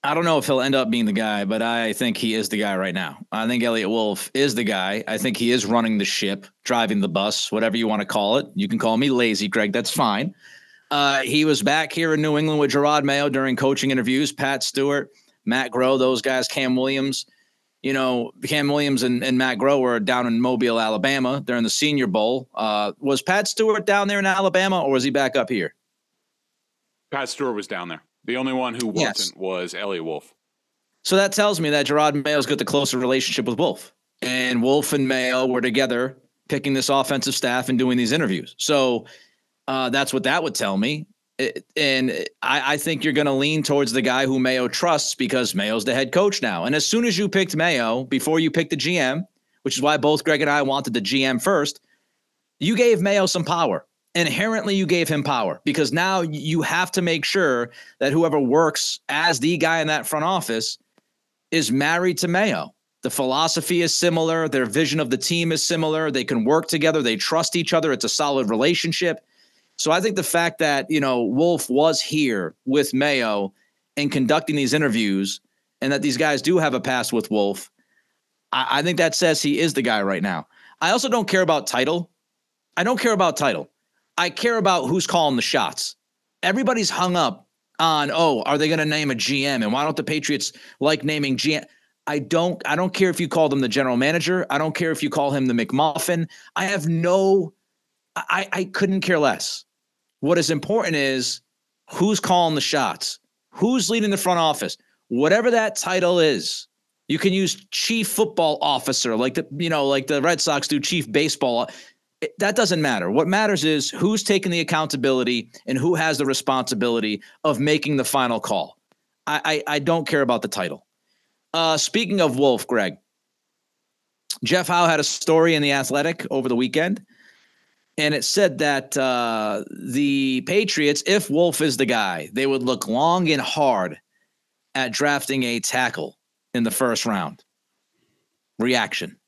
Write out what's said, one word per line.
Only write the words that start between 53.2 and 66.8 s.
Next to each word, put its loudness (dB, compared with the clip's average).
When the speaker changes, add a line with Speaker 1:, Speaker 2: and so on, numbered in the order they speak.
Speaker 1:
some -2
power. 0
Inherently, 0
you 0
gave 2
him 0
power -2
because 0
now 0
y-, -2
you -2
have -2
to 0
make 0
sure 0
that 0
whoever 2
works 2
as 0
the 0
guy 2
in -2
that -2
front -2
office -2
is 0
married 0
to -2
Mayo. 0
The -2
philosophy 0
is 0
similar. 0
Their 0
vision 0
of -2
the 0
team -2
is -2
similar. -2
They -2
can -2
work 4
together. 2